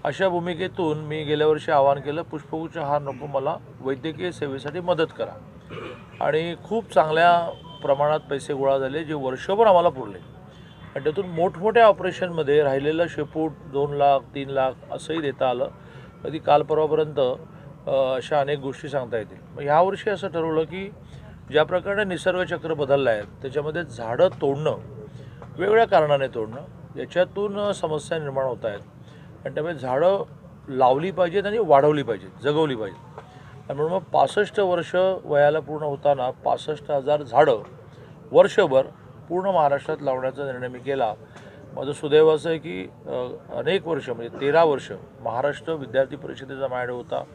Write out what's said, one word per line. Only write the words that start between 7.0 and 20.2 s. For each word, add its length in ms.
प्रमाणात 380
पैसे 340
गोळा 240
झाले, 260
जे 100
वर्षभर 540
आम्हाला 220
पुरले 440
आणि 80
त्यातून 220
मोठमोठ्या 600
ऑपरेशनमध्ये 760
राहिलेलं 460
शेपूट 420
दोन 280
लाख, 260
तीन 300
लाख 220
असंही 300
देता 280
आलं. 180
कधी 160
काल 220
परवापर्यंत, 580
अ, 40
अशा 480
अनेक 200
गोष्टी 300
सांगता 280
येतील. 200
मग 80
यावर्षी 460
असं 180